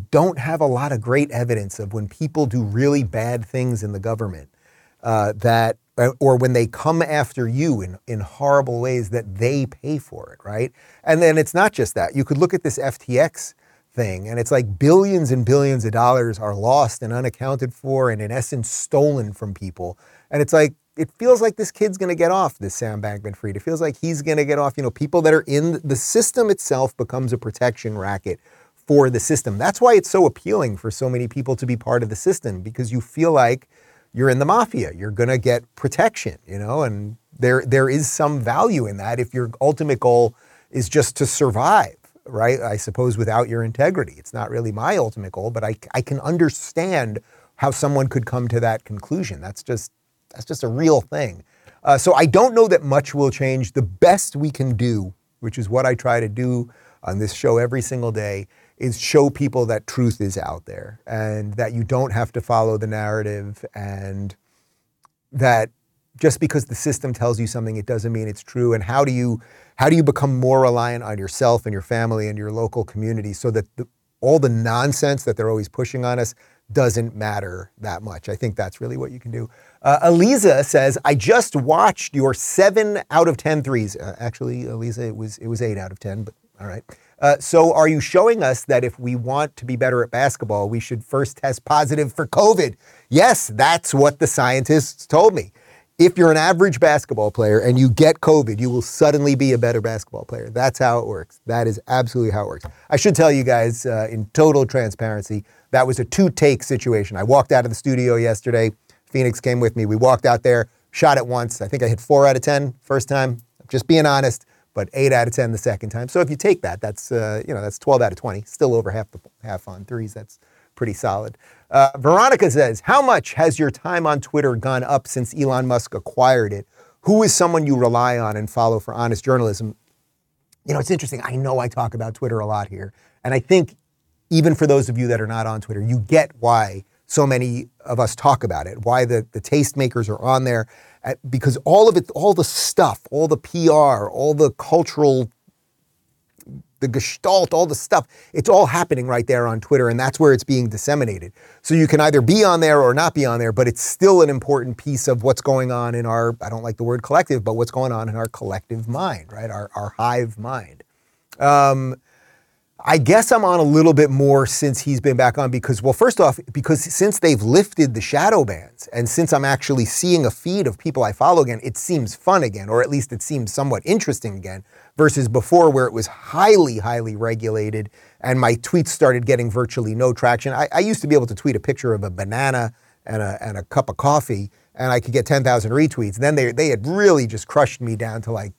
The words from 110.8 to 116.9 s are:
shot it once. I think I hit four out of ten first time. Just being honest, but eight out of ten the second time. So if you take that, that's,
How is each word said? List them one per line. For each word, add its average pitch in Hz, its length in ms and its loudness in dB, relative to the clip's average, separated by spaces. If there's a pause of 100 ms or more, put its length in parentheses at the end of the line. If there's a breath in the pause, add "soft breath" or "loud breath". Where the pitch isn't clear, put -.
shot 143 260 4
it 123 100 0
once. 120 340 -6
I 110 60 -6
think 123 160 -4
I 117 40 2
hit 110 120 0
four 139 280 4
out 135 80 4
of 131 60 -2
ten 143 400 0
first - 260 -2
time. 131 340 -2 (260)
Just 131 200 -4
being 160 180 4
honest, 135 400 0 (280)
but 98 200 -6
eight 135 200 2
out 120 140 2
of 117 60 -6
ten 120 180 -2
the 110 60 -4
second 110 320 -4
time. 117 180 -8
So 180 120 -2
if 156 100 0
you 147 60 -6
take 202 260 0
that, 90 200 -8
that's, 104 300 -10